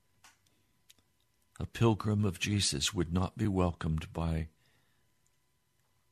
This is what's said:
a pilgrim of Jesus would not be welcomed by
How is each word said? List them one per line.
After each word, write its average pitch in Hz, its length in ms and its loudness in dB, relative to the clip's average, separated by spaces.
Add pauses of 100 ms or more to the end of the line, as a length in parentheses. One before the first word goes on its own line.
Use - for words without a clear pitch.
(1600)
a - 60 -4
pilgrim 107 580 2
of 92 160 -2
Jesus 98 520 0
would 82 200 -2
not 92 240 0
be 110 100 -2
welcomed 85 680 0
by 82 360 -2 (1600)